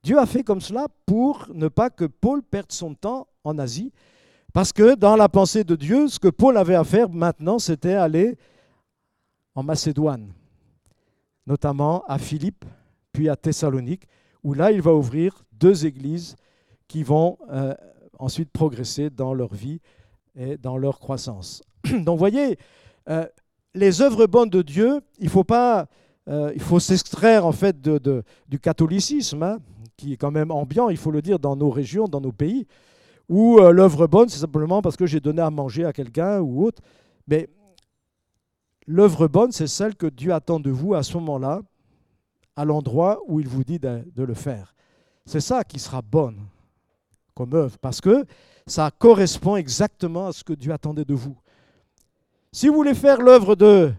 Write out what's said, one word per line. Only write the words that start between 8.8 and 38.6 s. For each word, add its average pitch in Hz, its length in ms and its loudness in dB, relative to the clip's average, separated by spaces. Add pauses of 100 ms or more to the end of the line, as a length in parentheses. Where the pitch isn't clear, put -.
en 135 80 -8
Macédoine, 147 680 -4 (1120)
notamment 143 600 -2
à 139 120 -6
Philippe, 151 480 -8 (460)
puis 151 180 -2
à 139 60 -2
Thessalonique, 143 720 -6 (360)
où 143 100 -6
là, 170 180 2
il 202 100 0
va 165 120 4
ouvrir 151 580 -2
deux 160 340 2
églises 147 500 -8 (520)
qui 156 160 -8
vont, 160 340 2 (120)
euh, 135 240 -6 (460)
ensuite 135 320 -8
progresser 143 580 -6
dans 131 240 -8
leur 123 200 -6
vie 131 260 -12 (560)
et 135 220 -12
dans 131 200 -10
leur 135 220 -4
croissance. 117 640 -12 (140)
<clears throat> - 80 -20
Donc, 170 320 -2
vous - 20 -4
voyez, 208 400 0 (500)
euh, 160 200 -6 (480)
les 190 260 2
œuvres 226 240 4
bonnes 226 240 2
de 180 140 2
Dieu, 220 380 0 (180)
il 175 100 -4
faut 190 140 2
pas, 233 440 0 (400)
euh, 147 280 -4
il 143 60 -8
faut 170 180 2
s'extraire 190 680 2
en 160 60 2
fait 170 280 -2
de, 147 200 0
de, 131 240 -2 (240)
du 139 120 -8
catholicisme, 165 840 -2
hein, 202 160 -4 (360)
qui 139 180 -12
est 120 40 -10
quand 143 140 -4
même 156 180 -4
ambiant, 156 400 -2
il 165 80 -4
faut 156 140 -6
le 151 100 -2
dire, 180 160 -2
dans 139 180 -2
nos 143 140 0
régions, 143 380 -4
dans 143 140 -6
nos 131 100 -6
pays, 190 340 -4 (640)
où, 220 300 6
euh, 175 120 12
l'œuvre 170 360 6
bonne, 208 220 4
c'est 143 100 -12
simplement 156 420 -2
parce 170 160 -4
que 185 80 0
j'ai 156 140 -2
donné 151 240 -2
à 156 80 -2
manger 143 340 -6
à 147 80 -6
quelqu'un 165 460 -4
ou 147 260 -2
autre. - 160 -6 (460)
Mais 151 200 -2 (1400)